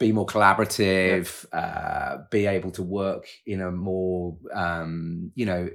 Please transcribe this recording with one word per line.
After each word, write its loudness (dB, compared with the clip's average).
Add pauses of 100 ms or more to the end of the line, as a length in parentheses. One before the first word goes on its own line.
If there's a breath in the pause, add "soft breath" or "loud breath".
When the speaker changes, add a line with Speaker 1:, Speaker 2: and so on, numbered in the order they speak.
Speaker 1:
be 4
more 2
collaborative, 4
Speaker 2:
Yeah. -2
Speaker 1:
uh, -4
be 2
able 0
to -6
work -2 (200)
in -4
a -2
more, -2 (160)
um, -4
you -2
know, 0